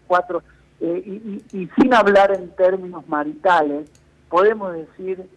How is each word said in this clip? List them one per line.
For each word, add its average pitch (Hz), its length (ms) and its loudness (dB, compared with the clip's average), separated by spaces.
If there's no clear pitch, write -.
cuatro, 180 360 0
eh, 170 240 -4
y, 208 60 -16
y, 202 520 -12
y 170 80 -10
sin 254 140 4
hablar 202 380 4
en 180 180 -6
términos 180 580 -2
maritales, 151 800 0
podemos 196 460 0
decir 185 640 -10